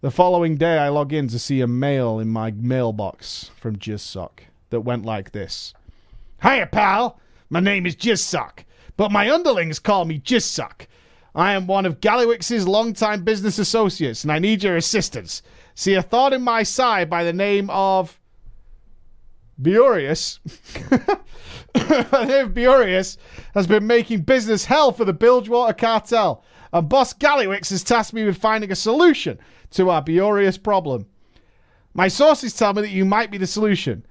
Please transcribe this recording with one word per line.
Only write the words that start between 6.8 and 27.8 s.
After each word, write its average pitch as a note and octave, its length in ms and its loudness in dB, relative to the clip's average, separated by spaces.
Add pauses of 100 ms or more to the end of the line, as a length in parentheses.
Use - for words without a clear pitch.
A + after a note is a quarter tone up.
My D#3+ 100 -2
name F#3+ 240 0
is F3 120 -4
Jizzsock, - 680 -4 (320)
but G#3 160 -2
my G#3 180 2
underlings A#3+ 480 0
call G3 280 0
me D#3+ 120 -4
Jizzsock. - 680 -4 (480)
I F3 180 2
am F#3+ 140 -2
one F#3+ 180 0
of F3 160 -2
Gallywix's A#3 680 0
longtime G#3+ 580 0
business G#3 340 -2
associates, F3+ 640 -2
and D3+ 100 -2
I D3+ 60 0
need G3 240 0
your F#3+ 140 0
assistance. D#3+ 680 -4 (320)
See - 180 -2
a F#3+ 80 4
thorn B3+ 320 2
in C4 80 -2
my A#3 220 0
side G#3 480 0
by E3+ 120 -2
the E3+ 120 -2
name G3+ 340 0
of F#3+ 500 0 (1400)
Biorius. E3+ 760 2 (500)
<laughs> - 300 2 (560)
By C4 500 2
the - 0 -
name C4+ 220 2
of F#3 80 -6
Biorius A#3 640 2 (340)
has G3+ 140 2
been G#3 200 4
making A3+ 360 2
business A3 420 2
hell C#4 280 4
for A#3 120 -2
the F#3+ 80 0
Bilgewater A#3 600 2
Cartel, A3 680 0 (300)
and E3+ 160 0
Boss C4+ 240 4
Gallywix A#3+ 560 0
has G3 160 -4